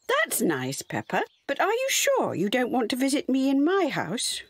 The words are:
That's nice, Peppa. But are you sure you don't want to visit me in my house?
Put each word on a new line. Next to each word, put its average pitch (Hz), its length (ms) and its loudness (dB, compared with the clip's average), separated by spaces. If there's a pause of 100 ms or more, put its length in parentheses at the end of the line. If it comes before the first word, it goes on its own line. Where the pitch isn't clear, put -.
That's 587 340 0
nice, 139 400 -2
Peppa. - 420 -2 (240)
But 277 140 -2
are 359 100 2
you 508 180 -2
sure 415 460 2
you 185 140 0
don't 247 220 0
want 240 180 0
to 277 60 -2
visit 262 340 0
me 262 200 2
in 277 140 4
my 359 240 4
house? 170 640 -4